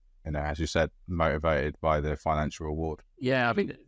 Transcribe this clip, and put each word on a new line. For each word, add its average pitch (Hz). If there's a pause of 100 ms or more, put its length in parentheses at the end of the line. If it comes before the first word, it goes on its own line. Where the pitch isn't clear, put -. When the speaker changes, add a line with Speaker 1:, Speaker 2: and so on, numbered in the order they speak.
(260)
Speaker 1:
you 80
know, 73
as 76
you 80
said, 80 (160)
motivated 78
by 78
the 73
financial 76
reward. 78 (180)
Speaker 2:
Yeah, 127
I 117
think - (140)